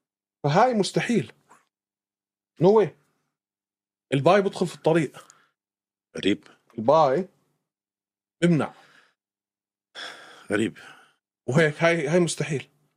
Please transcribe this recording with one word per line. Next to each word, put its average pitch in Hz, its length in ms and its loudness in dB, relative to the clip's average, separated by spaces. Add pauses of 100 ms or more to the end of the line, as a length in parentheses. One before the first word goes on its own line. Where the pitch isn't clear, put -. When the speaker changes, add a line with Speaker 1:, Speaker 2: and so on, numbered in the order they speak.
(440)
Speaker 1:
فهاي 202 300 2
مستحيل. 180 580 -2 (1300)
No 165 40 6
way. 202 220 4 (1200)
الباي 165 300 2
بدخل 196 240 -4
في - 80 -10
الطريق. - 520 -2 (920)
Speaker 2:
غريب. 101 280 -4 (340)
Speaker 1:
الباي 147 500 0 (1120)
بمنع. 165 320 0 (1800)
Speaker 2:
غريب. 107 280 -2 (680)
Speaker 1:
وهيك، 151 340 0
هاي، 165 260 0
هاي 175 120 2
مستحيل. 156 480 -4 (280)